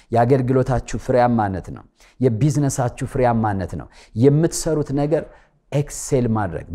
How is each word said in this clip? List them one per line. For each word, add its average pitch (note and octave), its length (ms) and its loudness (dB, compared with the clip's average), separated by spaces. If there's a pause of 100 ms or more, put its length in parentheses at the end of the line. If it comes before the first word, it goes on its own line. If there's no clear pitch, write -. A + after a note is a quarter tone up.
(120)
የአገልግሎታችሁ B2 880 2
ፍሬያማነት A2+ 680 0
ነው። - 160 -14 (340)
የቢዝነሳችሁ C3 880 0
ፍሬያማነት A2 640 0
ነው። C#2+ 140 -10 (280)
የምትሰሩት D3+ 800 2
ነገር D3 300 0 (480)
ኤክሴል C#3 580 -2
ማድረግ፣ G2 460 -4